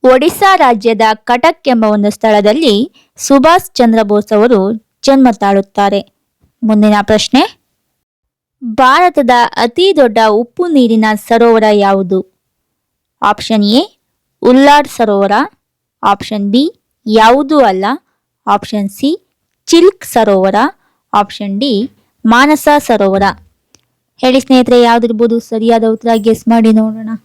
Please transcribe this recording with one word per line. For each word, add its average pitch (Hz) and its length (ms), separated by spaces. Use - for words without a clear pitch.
ಒಡಿಶಾ 330 400
ರಾಜ್ಯದ 226 420
ಕಟಕ್ 269 440
ಎಂಬ 226 100
ಒಂದು 208 220
ಸ್ಥಳದಲ್ಲಿ 214 580
ಸುಭಾಷ್ 311 500
ಚಂದ್ರ 226 200
ಬೋಸ್ 208 260
ಅವರು 220 220
ಜನ್ಮ 269 200
ತಾಳುತ್ತಾರೆ. 202 580
ಮುಂದಿನ 214 360
ಪ್ರಶ್ನೆ, 220 320
ಭಾರತದ 277 520
ಅತಿ 285 240
ದೊಡ್ಡ 233 180
ಉಪ್ಪು 247 220
ನೀರಿನ 226 320
ಸರೋವರ 226 400
ಯಾವುದು? 190 340
ಆಪ್ಷನ್ 208 440
ಎ - 20
ಉಲ್ಲಾಡ್ 277 560
ಸರೋವರ, 202 360
ಆಪ್ಷನ್ 202 500
ಬಿ 254 100
ಯಾವುದೂ 240 520
ಅಲ್ಲ, 190 140
ಆಪ್ಷನ್ 202 480
ಸಿ 269 140
ಚಿಲ್ಕ್ 339 460
ಸರೋವರ, 196 440
ಆಪ್ಷನ್ 202 480
ಡಿ 277 120
ಮಾನಸ 269 420
ಸರೋವರ. 196 380
ಹೇಳಿ 254 240
ಸ್ನೇಹಿತರೆ, 254 420
ಯಾವ್ದಿರ್ಬೋದು 233 480
ಸರಿಯಾದ 226 420
ಉತ್ತರ? 233 160
ಗೆಸ್ 220 280
ಮಾಡಿ 220 280
ನೋಡೋಣ. 220 280